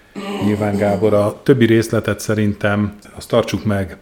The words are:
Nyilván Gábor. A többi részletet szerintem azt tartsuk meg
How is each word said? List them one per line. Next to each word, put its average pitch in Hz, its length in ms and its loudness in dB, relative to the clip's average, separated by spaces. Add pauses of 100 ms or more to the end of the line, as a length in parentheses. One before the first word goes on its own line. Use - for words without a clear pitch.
(460)
Nyilván 104 320 0
Gábor. 101 360 2
A 104 300 2
többi 123 220 4
részletet 110 540 0
szerintem 104 760 -2 (200)
azt - 140 -16
tartsuk 110 340 0
meg 98 380 -4